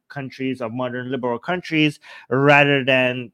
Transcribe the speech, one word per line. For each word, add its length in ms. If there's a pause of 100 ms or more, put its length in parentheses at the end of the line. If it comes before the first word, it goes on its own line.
countries, 520
of 120
modern 400
liberal 260
countries, 640 (280)
rather 560
than, 500